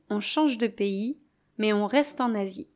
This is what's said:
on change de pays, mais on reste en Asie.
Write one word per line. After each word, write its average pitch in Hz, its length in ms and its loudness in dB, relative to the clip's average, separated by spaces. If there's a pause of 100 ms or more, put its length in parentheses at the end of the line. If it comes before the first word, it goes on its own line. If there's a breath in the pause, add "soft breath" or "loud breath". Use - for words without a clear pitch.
on 208 100 0
change 285 380 2
de 226 100 2
pays, 202 500 -2 (400)
mais 214 140 2
on 208 160 2
reste 285 320 2
en 240 160 0
Asie. 190 400 -6